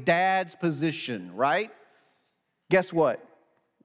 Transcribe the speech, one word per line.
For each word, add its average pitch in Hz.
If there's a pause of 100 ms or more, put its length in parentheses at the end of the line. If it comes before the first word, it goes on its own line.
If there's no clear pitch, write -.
dad's 185
position, 135
right? 165 (1000)
Guess 185
what? 147 (580)